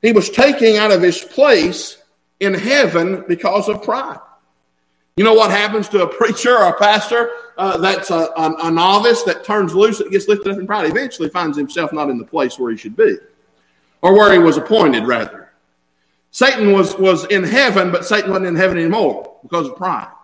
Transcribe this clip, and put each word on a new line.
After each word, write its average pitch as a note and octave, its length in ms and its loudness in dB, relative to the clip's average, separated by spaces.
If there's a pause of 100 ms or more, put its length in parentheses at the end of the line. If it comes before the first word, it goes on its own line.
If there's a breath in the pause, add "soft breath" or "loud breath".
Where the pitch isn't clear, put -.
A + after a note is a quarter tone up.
He A#3 60 4
was G3 180 2
taking B3+ 460 4
out G#3+ 160 2
of F3+ 100 2
his F3+ 180 2
place F#3+ 800 0 (380)
in G3 160 -2
heaven F#3 720 -2
because F#3+ 420 -2
of G#3 140 -6
pride. C4+ 380 -8 (960)
You G3 80 2
know A3 100 6
what A3 160 4
happens G#3 380 -2
to F#3+ 160 0
a - 20 -2
preacher A#3+ 500 0
or G3 120 4
a E3 100 -2
pastor, G#3+ 540 0 (260 loud breath)
uh, F#3+ 200 -4
that's F#3+ 340 -2
a, E3 240 -2
a, D#3+ 180 -2 (120)
a E3 40 -2
novice G#3 540 2
that F3 180 -4
turns G3 320 -2
loose, G#3 240 2
that - 140 -6
gets G3 160 -2
lifted G3+ 240 -2
up G3 80 -8
in F#3 80 -10
pride, G3+ 200 -2
eventually A3 400 -6
finds D#3 300 -4
himself D3+ 340 -6
not D3+ 160 -4
in B2+ 100 -4
the A2 60 -10
place C3 320 -4
where B2 140 -6
he A2 60 -6
should A2 180 -14
be, C#3 220 2 (840)
or F#3 140 4
where G3+ 180 8
he F#3 60 6
was E3 180 4
appointed, D3 520 0
rather. A2+ 420 -6 (800)
Satan A#3 420 2
was, F#3+ 240 0
was F#3+ 280 2
in G3+ 180 -2
heaven, G3 480 0
but F3 140 -4
Satan G3+ 260 -2
wasn't F#3+ 160 -2
in E3+ 80 -4
heaven F3 240 0
anymore E3+ 640 -2
because D#3+ 240 -6
of C3+ 80 -12
pride. F3+ 380 -6 (120)